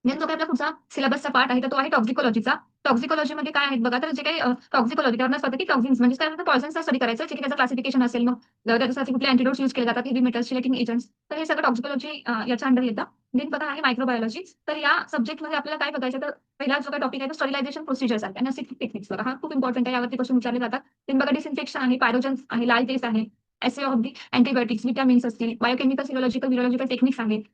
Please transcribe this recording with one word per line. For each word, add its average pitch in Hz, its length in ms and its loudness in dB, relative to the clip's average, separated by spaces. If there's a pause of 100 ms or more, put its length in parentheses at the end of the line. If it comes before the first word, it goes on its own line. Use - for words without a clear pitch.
Then 285 120 0
जो 320 60 0
काही 320 80 -2
आपला 320 120 0
पुढचा 302 260 -2 (180)
सिलेबसचा 277 400 0
पार्ट 254 220 2
आहे 254 120 2
तर 269 80 -2
तो 285 40 -2
आहे 269 140 2
टॉक्सिकोलॉजीचा. 247 640 2 (300)
टॉक्सिकोलॉजीमध्ये 302 680 0
काय 285 140 2
आहेत 269 140 0
बघा, 240 180 2
तर 294 120 0
जे 277 140 -4
काही, 311 160 0
अ, 254 120 2 (220)
टॉक्सिकोलॉजी 262 440 2
त्यावर 254 180 2
असं 277 120 -2
होतं 254 100 -2
की - 80 -4
टॉक्झिन्स 262 340 2
म्हणजे 247 160 4
काय 311 120 0
म्हणतात 311 180 -4
पॉयझन्सचा 302 360 0
स्टडी 269 180 0
करायचा, 233 240 0
जे 320 120 -4
की 285 60 -8
त्याचं 277 140 -2
क्लासिफिकेशन 254 480 0
असेल, 240 200 0
मग 247 100 2 (340)
त्याच्यासाठी 254 460 2
कुठले 269 160 2
अँटिडोट्स 262 320 4
यूज 269 120 0
केले 240 120 0
जातात, 233 200 0
हेवी 262 140 0
मेटल्स, 240 300 2
चिलेटिंग 254 260 0
एजंट्स, 240 340 -2 (220)
तर 294 60 -4
हे 320 80 -2
सगळं 311 160 0
टॉक्सिकोलॉजी, 285 640 -2
अ, 240 60 -2 (160)
याच्या 247 200 -2
अंडर 254 160 4
येतं. 233 200 -2 (340)
Then 285 120 -2
बघा 302 160 -2
आहे 294 160 -4
मायक्रोबायोलॉजी. 247 760 -2 (120)
तर 302 80 -2
या 302 360 0
सब्जेक्टमध्ये 302 460 -2
आपल्याला 294 260 -4
काय 294 80 -2
बघायचं 262 300 -4
तर 294 80 -4 (300)
पहिला 277 200 0
जो 277 120 -6
काही 285 100 -2
टॉपिक 269 200 -2
आहे 277 80 -4
तो 311 40 -8
स्टरीलायझेशन 285 500 -4
प्रोसिजर्स 254 400 -2
आहे, 196 100 -6
anesthetic 262 460 -6
टेक्निक्स 208 320 -8
बघा, 196 120 -4
हा 262 180 -2
खूप 311 120 -6
इम्पॉर्टंट 254 340 0
आहे, 254 80 0
यावरती 247 200 -2
क्वेश्चन 254 200 -2
विचारले 240 240 0
जातात. 247 200 -2 (300)
Then 269 120 2
बघा 285 120 2
डिसइन्फेक्शन 302 460 -4
आहे, 254 180 2
पॅरोजन्स 254 420 0 (100)
आहे, 240 180 0
लाल 240 160 4
फेज 262 200 -2
आहे, 220 220 0 (360)
ॲसे 262 220 0
ऑफ 262 140 2
दी 240 120 0 (220)
अँटीबायोटिक्स, 240 540 2
व्हिटॅमिन्स 254 400 4
असतील, 233 360 -2
बायोकेमिकल, 262 420 2
सिरोलॉजिकल, 262 440 -2
व्हिरोलॉजिकल 247 380 2
टेक्निक्स 254 340 0
आहेत 214 220 0 (120)